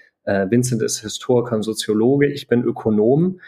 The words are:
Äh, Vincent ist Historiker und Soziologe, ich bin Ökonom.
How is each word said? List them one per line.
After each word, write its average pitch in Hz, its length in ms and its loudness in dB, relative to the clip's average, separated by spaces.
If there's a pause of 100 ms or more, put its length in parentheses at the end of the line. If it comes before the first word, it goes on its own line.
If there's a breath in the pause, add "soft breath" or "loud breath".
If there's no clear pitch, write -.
(260 soft breath)
Äh, 98 240 0
Vincent 120 320 0
ist - 180 -4
Historiker 113 560 -2
und 107 80 -2
Soziologe, 110 640 0
ich 139 220 -8
bin 120 160 2
Ökonom. 120 840 2